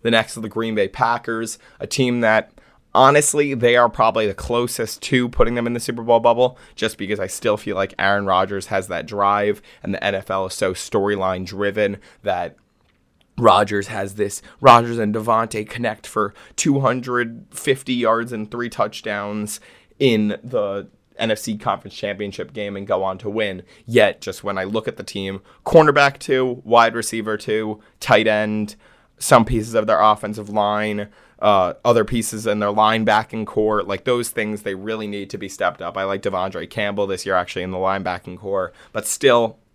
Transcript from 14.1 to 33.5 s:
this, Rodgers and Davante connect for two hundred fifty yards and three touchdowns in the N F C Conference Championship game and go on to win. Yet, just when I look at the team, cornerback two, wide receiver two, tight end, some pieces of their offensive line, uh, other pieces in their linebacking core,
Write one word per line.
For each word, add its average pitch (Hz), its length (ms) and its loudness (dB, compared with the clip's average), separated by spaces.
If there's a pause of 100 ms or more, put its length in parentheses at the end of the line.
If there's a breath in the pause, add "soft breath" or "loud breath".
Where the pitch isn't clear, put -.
this, 101 260 -4 (180 loud breath)
Rodgers 117 380 8
and 107 160 0
Davante 110 520 -2
connect 117 400 -6
for 101 280 -2 (220 loud breath)
two 139 240 2
hundred 120 720 -2
fifty 131 440 -4
yards 117 380 0
and 107 180 -8
three 120 180 -8
touchdowns 104 920 -6 (380 soft breath)
in 110 460 2
the 104 440 -6 (280)
N 113 140 -2
F 107 80 0
C 107 180 -8
Conference 101 400 -6
Championship 101 560 -8
game 101 240 -10
and 98 100 -10
go 95 160 -2
on 95 160 -4
to 107 120 -8
win. 101 320 -4 (240 soft breath)
Yet, 110 340 4
just - 240 -12
when 98 140 -4
I 92 60 -4
look 107 220 -4
at 120 120 -8
the 101 40 -14
team, 98 380 -10 (240 soft breath)
cornerback 143 540 6
two, 127 460 -2
wide 117 300 6
receiver 110 440 -4
two, 107 420 -4 (200 soft breath)
tight 110 260 4
end, 107 500 0 (400 soft breath)
some 117 280 6
pieces 113 300 -4
of 107 120 2
their 107 140 2
offensive 107 480 2
line, 104 600 -2 (300 soft breath)
uh, 98 360 4 (100)
other 117 200 4
pieces 113 440 -4
in 104 100 0
their 104 120 0
linebacking 110 760 2
core, 107 380 0